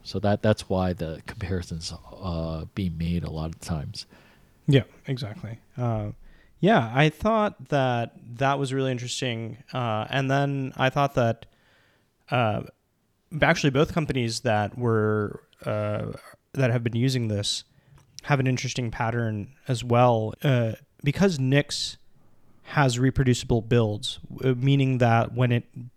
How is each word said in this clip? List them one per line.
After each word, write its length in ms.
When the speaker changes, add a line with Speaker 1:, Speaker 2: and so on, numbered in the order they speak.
Speaker 1:
So 160
that, 240
that's 260
why 240
the 340
comparison's, 640
uh, 520
being 240
made 260
a 60
lot 240
of 60
times. 460
Speaker 2:
Yeah, 160
exactly. 540
Uh, 320
yeah, 320
I 160
thought 600
that 460
that 220
was 140
really 180
interesting. 680
Uh, 380
and 200
then 460
I 140
thought 240
that, 320
uh, 320
actually 300
both 240
companies 460
that 360
were, 680
uh, 480
that 180
have 140
been 100
using 340
this 360
have 140
an 80
interesting 440
pattern 640
as 160
well. 600
Uh, 300
because 380
Nix 560
has 300
reproducible 640
builds, 600
uh, 140
meaning 420
that 360
when 180
it 120